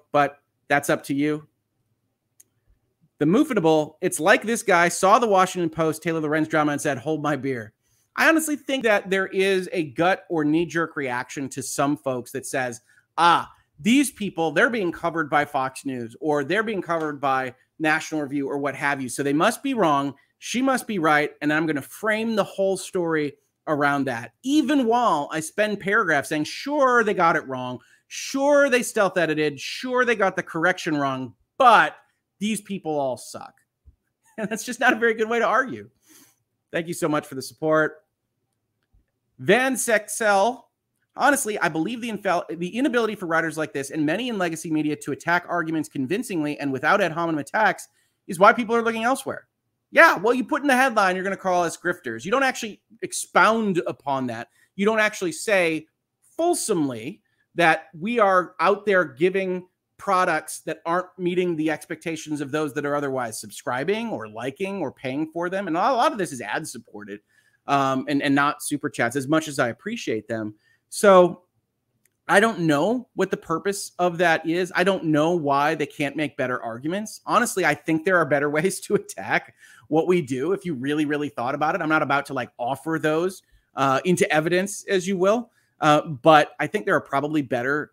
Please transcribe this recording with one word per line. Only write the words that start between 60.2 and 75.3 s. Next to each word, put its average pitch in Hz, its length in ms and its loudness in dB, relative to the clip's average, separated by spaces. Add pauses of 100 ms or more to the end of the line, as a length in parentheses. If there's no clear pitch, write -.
that 160 240 -8
aren't 180 220 -2 (100)
meeting 180 400 0
the 156 140 0
expectations 151 680 -8
of 139 120 -8
those 151 220 -2
that 143 120 -4
are 143 100 -2
otherwise 131 440 -4
subscribing 143 720 -6
or 110 180 -10
liking 139 520 -8
or 131 120 -6
paying 139 340 -6
for 170 220 -6
them. 190 180 -6
And 160 80 -4
a 170 40 -2
lot 254 340 2
of 247 40 -10
this 160 140 -4
is 120 100 -10
ad 131 260 -6
supported, 104 540 -14 (460)
um, 135 400 0
and, 143 140 0
and 139 140 2
not 143 260 2
super 147 280 -6
chats, 120 260 -2
as 135 120 -4
much 156 200 0
as 143 100 -10
I 127 120 0
appreciate 131 580 -6
them. 110 280 -6 (340)
So 185 540 6 (840)
I 175 120 4
don't 214 200 0
know 170 540 0
what 190 180 -2
the 196 60 -4
purpose 180 640 -6
of 175 180 0
that 165 300 2
is. 175 280 -2
I 180 80 2
don't 190 220 0
know 156 300 2